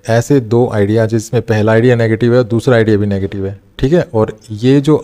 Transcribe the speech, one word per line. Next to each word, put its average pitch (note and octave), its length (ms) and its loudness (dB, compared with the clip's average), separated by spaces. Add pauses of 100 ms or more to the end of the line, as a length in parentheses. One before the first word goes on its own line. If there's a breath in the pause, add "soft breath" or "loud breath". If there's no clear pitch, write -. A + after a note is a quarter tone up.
ऐसे A#2 320 0
दो A#2 280 0
आइडिया A2 360 0
जिसमें A2 380 -2
पहला G#2+ 280 0
आइडिया A#2 240 2
नेगेटिव A#2 380 0
है B2 40 2
और B2+ 80 2
दूसरा A#2 300 0
आइडिया A2 220 2
भी G2+ 100 0
नेगेटिव G2 400 -4
है, G2 120 -12 (200)
ठीक C#3 140 0
है, F3 100 2
और G#2+ 340 -4 (160)
ये B2+ 280 2
जो D3 220 0